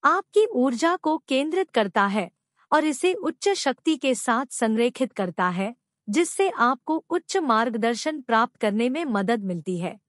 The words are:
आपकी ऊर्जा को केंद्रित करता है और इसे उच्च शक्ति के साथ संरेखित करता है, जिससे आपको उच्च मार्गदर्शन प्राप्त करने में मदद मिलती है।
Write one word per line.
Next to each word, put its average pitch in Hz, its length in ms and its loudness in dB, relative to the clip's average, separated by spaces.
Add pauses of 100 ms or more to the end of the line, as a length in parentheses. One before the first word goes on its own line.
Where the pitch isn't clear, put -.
आपकी 381 420 2
ऊर्जा 262 500 2
को 320 220 -2
केंद्रित 311 520 -2
करता 202 360 2
है 202 260 -2 (400)
और 302 140 4
इसे 349 280 0
उच्च 349 360 -2
शक्ति 320 480 0
के 262 180 0
साथ 247 360 -2
संरेखित 233 640 0
करता 180 360 -2
है, 196 260 -4 (340)
जिससे 339 400 0
आपको 277 600 0
उच्च - 280 -2
मार्गदर्शन 240 840 0
प्राप्त 226 340 0
करने 220 340 0
में 311 160 -4
मदद 214 380 0
मिलती 180 360 -4
है। 170 300 -8